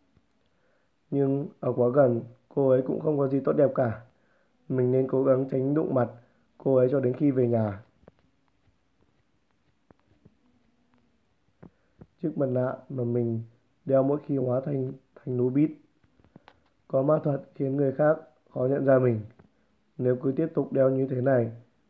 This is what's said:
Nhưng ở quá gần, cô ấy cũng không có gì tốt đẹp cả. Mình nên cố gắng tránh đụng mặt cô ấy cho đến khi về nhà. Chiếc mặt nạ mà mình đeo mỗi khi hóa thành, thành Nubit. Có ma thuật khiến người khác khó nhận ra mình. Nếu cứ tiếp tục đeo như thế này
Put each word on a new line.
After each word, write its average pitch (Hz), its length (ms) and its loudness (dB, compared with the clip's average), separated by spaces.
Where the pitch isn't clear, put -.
Nhưng 139 360 0
ở 127 160 -4
quá 123 140 2
gần, 123 340 2
cô 135 200 0
ấy 131 180 4
cũng - 120 -4
không 156 180 -2
có 139 100 0
gì 135 120 -2
tốt - 140 -2
đẹp 135 220 2
cả. 120 260 -2
Mình 127 220 0
nên 131 160 2
cố 135 160 0
gắng 135 280 2
tránh 135 220 -2
đụng 151 200 -2
mặt 120 180 0
cô 135 180 0
ấy 127 160 4
cho 143 80 0
đến 127 140 0
khi 143 180 2
về 123 160 2
nhà. 110 340 -2
Chiếc 160 160 -6
mặt 143 80 0
nạ 127 280 -2
mà 127 140 -6
mình 117 400 -2
đeo 135 180 2
mỗi 143 220 0
khi 139 120 -4
hóa 127 280 -2
thành, 135 260 -4
thành 127 220 -6
Nubit. 135 340 0
Có 135 140 0
ma 151 220 2
thuật 139 180 -2
khiến 135 200 -4
người 139 160 2
khác 151 260 2
khó 127 120 -2
nhận 135 200 -2
ra 135 140 6
mình. 117 220 2
Nếu 127 260 0
cứ 135 120 0
tiếp 160 180 -2
tục 143 200 -4
đeo 135 160 4
như 131 200 0
thế 127 120 -2
này 123 300 2